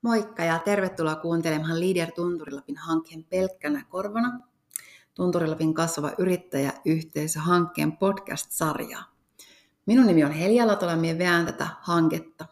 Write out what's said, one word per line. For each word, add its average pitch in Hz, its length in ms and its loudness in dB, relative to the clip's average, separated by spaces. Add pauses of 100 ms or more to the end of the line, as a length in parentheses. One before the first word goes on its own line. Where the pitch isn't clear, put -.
Moikka 214 340 0
ja 165 160 0
tervetuloa 185 560 0
kuuntelemaan 165 640 -2
Leader 175 320 0
Tunturi 170 400 -6
Lapin 139 260 -10
hankkeen 160 460 -4
pelkkänä 185 680 -4
korvana, 226 500 -4 (760)
Tunturi 175 340 0
Lapin 156 260 0
kasvava 160 440 -2
yrittäjäyhteisö 160 1200 -2
hankkeen 165 580 0
podcast-sarjaa. - 1040 -4 (840)
Minun 240 220 8
nimi 160 160 8
on 143 80 2
Helja 208 360 4
Latola, 180 280 0
minä 165 220 0
veän 175 280 2
tätä - 220 -6 (140)
hanketta. 160 720 0